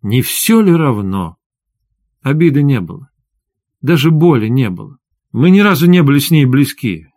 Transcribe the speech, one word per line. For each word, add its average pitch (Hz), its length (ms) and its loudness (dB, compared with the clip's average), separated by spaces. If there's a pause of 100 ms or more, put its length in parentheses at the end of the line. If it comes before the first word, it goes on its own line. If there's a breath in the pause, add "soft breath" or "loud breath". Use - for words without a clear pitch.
Не 113 200 -2
все 226 400 0
ли 190 100 2
равно? 101 640 -2 (840)
Обиды 147 400 0
не 139 180 0
было. 90 300 -14 (720)
Даже 156 300 0
боли 147 360 2
не 123 220 0
было. 85 280 -14 (340)
Мы 151 180 0
ни 196 120 4
разу 175 260 2
не 180 160 4
были 143 160 2
с 139 100 -6
ней 156 160 2
близки. 127 720 -4